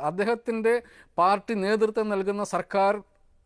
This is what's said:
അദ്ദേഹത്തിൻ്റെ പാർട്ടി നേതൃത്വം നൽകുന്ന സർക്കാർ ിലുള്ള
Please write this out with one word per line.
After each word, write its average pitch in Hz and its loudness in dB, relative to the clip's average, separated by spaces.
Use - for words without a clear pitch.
അദ്ദേഹത്തിൻ്റെ 226 0
പാർട്ടി 196 0
നേതൃത്വം 214 0
നൽകുന്ന 202 -2
സർക്കാർ ിലുള്ള 196 2